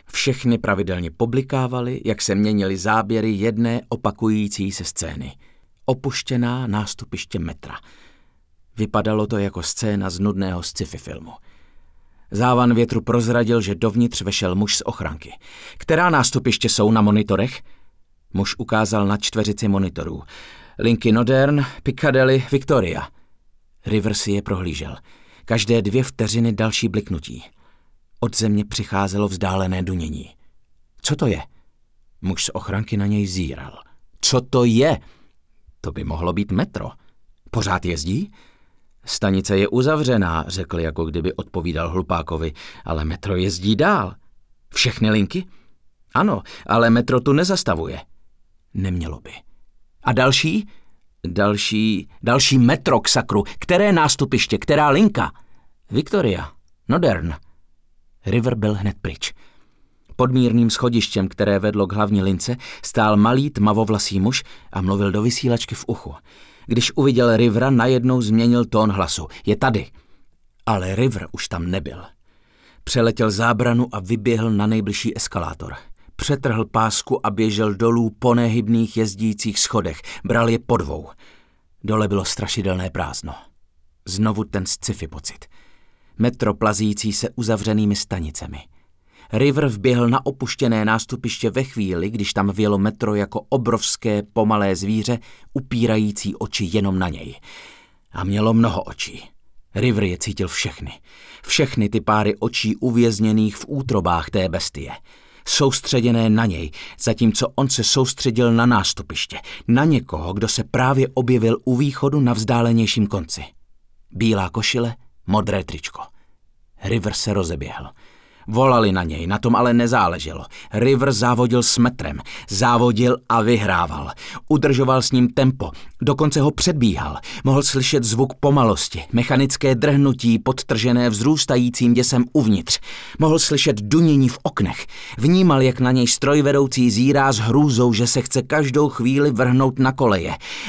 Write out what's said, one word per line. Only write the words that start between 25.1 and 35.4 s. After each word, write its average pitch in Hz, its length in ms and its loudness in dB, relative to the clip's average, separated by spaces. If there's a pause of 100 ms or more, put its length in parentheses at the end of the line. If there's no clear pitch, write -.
Každé 117 360 2
dvě 104 220 0
vteřiny 117 500 0
další 110 360 -2
bliknutí. 92 540 -6 (760)
Od 113 180 -4
země 104 280 0
přicházelo 101 640 -2
vzdálené 92 560 -2
dunění. 85 460 -6 (720)
„Co 147 140 0
to 139 120 -2
je?“ 82 160 -2 (800)
Muž 92 240 -4
z - 80 -4
ochranky 98 440 -4
na 101 80 0
něj 104 220 0
zíral. 69 520 -8 (420)
„Co 127 200 2
to 123 240 2
je?“ 123 340 4 (800)